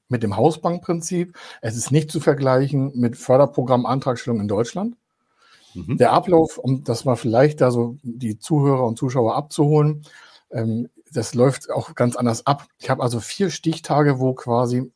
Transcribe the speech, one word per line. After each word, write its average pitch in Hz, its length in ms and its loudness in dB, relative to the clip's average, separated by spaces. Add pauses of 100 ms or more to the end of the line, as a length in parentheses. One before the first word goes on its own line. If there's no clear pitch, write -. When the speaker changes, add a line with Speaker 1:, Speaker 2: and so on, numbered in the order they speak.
Speaker 1:
mit 120 160 -2
dem 101 140 -4
Hausbankprinzip, 170 1000 -2 (260)
es 113 140 -6
ist 117 160 -8
nicht 151 180 2
zu 165 100 -6
vergleichen 139 760 2
mit 120 220 0
Förderprogramm 127 680 2
Antragstellung 123 540 -2
in 101 80 -2
Deutschland. 117 480 -4 (760)
Speaker 2:
Mhm. 170 240 -6
Speaker 1:
Der 233 160 4
Ablauf, 160 440 4
um 135 260 -2
das - 220 -4
mal 127 100 2
vielleicht 139 460 2
da 127 100 6
so 120 300 -2
die 117 380 -8
Zuhörer 139 460 2
und 113 120 -2
Zuschauer 123 380 0
abzuholen, 151 680 0 (480)
ähm, 113 380 -4 (240)
das 113 200 -4
läuft 127 360 2
auch - 260 -6
ganz 123 200 2
anders 117 320 -2
ab. 143 180 0 (120)
Ich - 120 -8
habe 131 140 -2
also 120 160 -2
vier 185 300 -4
Stichtage, 147 680 0
wo 131 140 0
quasi, 123 640 -2